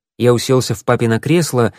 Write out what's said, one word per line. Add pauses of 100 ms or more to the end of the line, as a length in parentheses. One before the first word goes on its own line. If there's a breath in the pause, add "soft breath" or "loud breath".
(200)
я
уселся
в
папино
кресло,